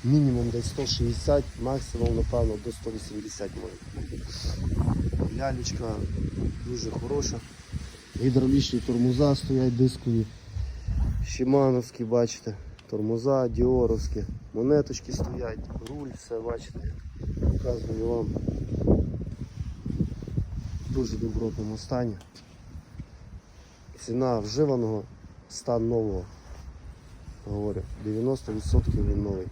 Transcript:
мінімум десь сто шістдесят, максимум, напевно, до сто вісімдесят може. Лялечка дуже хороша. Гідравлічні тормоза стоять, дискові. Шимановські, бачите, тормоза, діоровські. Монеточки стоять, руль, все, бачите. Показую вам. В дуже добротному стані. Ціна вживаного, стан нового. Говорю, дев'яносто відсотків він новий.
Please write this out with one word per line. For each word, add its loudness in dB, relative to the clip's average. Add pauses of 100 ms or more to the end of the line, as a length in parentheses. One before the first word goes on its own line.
мінімум 4
десь -2
сто -2
шістдесят, 2 (180)
максимум, 0
напевно, 2 (120)
до -4
сто -8
вісімдесят -8 (120)
може. -10 (1600)
Лялечка -2 (720)
дуже -6
хороша. -2 (840)
Гідравлічні 6
тормоза 4
стоять, 2
дискові. 4 (1000)
Шимановські, 4
бачите, 2 (340)
тормоза, 2
діоровські. 4 (300)
Монеточки 2
стоять, -4 (300)
руль, -8
все, -6
бачите. -6 (480)
Показую 0
вам. 0 (2500)
В -2
дуже 0
добротному -2
стані. -2 (1900)
Ціна 0
вживаного, 2 (460)
стан 0
нового. 0 (1200)
Говорю, -2 (220)
дев'яносто 0
відсотків 2
він 0
новий. -4